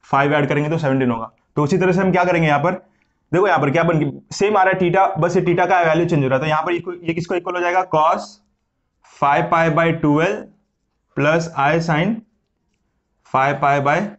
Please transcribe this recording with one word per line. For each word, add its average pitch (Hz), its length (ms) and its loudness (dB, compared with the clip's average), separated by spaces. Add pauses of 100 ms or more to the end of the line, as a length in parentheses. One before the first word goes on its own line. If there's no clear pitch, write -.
फ़ाइव 143 260 2
ऐड 139 140 0
करेंगे 147 220 -2
तो - 80 -2
सेवनटीन 135 320 0
होगा। 113 200 -6 (260)
तो 147 80 0
उसी 165 140 0
तरह 185 140 2
से 180 80 2
हम 190 120 2
क्या 180 120 2
करेंगे 170 240 2
यहाँ 143 100 2
पर, 170 140 0 (600)
देखो 185 160 2
यहाँ 165 120 2
पर 143 100 0
क्या 165 120 0
बन 170 160 2
गई, 143 120 -2 (220)
सेम 392 240 0
आ 269 60 4
रहा 190 100 2
है 185 80 -2
theta, 185 260 2 (120)
बस 170 180 0
ये 180 60 2
theta 170 260 0
का 185 140 2
वैल्यू 165 260 2
चेंज 160 140 0
हो 131 60 0
रहा 131 100 0
है। - 20 0
तो 156 80 -4
यहाँ 151 140 0
पर 180 100 -4
इक्व-, 175 300 -6
ये 165 120 -6
किसको 170 200 -6
इक्वल 180 200 -6
हो 180 60 -4
जाएगा, 180 300 0
cos 165 360 0 (920)
फ़ाइव 151 340 0
पाई 165 200 2
by 165 160 0 (140)
ट्वेल्व 160 440 0 (720)
plus 160 320 0 (120)
I 143 100 2 (160)
sin 170 280 0 (1200)
फ़ाइव 139 280 0
पाई 143 180 2
by 143 200 0 (180)